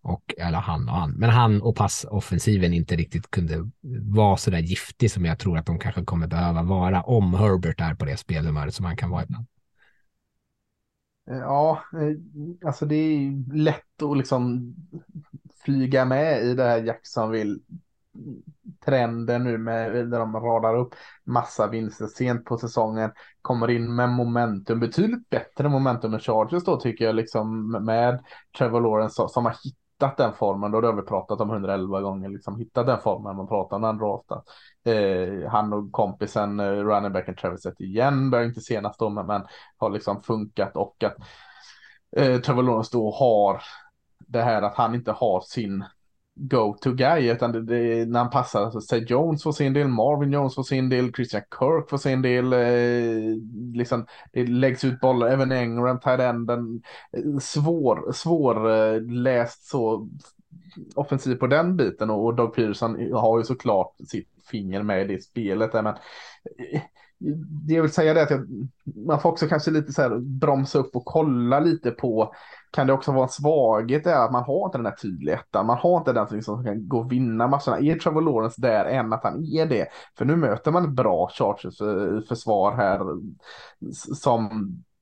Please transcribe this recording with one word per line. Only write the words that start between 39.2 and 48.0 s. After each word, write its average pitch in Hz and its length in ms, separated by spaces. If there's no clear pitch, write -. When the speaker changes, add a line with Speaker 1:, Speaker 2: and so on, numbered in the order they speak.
Speaker 2:
men 101 160
har 110 140
liksom 101 320
funkat 107 540
och - 280
att, 98 120
eh, 127 240
Trevor 127 220
Lawrence 117 300
då 110 180
har 104 520
det 117 240
här 113 200
att 101 140
han 113 180
inte 120 180
har 101 280
sin 98 440
go-to 127 520
guy, 131 380
utan 117 220
det, 113 100
det, 117 460